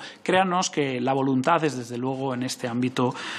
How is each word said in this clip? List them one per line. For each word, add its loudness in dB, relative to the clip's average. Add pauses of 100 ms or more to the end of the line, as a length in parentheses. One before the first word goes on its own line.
(220)
créanos 2
que 0
la 2
voluntad 2
es, 0
desde -6
luego, -2
en -4
este -4
ámbito, 0 (240)